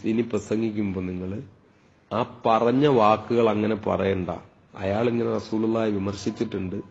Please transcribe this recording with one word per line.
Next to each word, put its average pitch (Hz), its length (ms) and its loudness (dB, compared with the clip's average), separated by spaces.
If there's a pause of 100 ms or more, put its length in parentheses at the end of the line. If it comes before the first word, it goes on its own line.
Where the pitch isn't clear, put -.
ഇനി 113 180 0
പ്രസംഗിക്കുമ്പോ 107 800 -4
നിങ്ങള് 92 400 -6 (720)
ആ 117 320 -4
പറഞ്ഞ 120 420 4
വാക്കുകൾ 113 640 4
അങ്ങനെ 107 260 2
പറയണ്ട. 95 540 0 (480)
അയാളിങ്ങനെ 113 580 0
റസൂലുള്ളാഹിയെ 110 580 -2
വിമർശിച്ചിട്ടുണ്ട് 101 960 -4